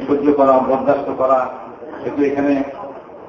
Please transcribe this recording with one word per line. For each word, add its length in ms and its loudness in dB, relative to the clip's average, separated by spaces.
সহ্য 240 2
করা, 200 6
বরদাস্ত 640 2
করা, 300 2
একটু 160 -2
এখানে 400 0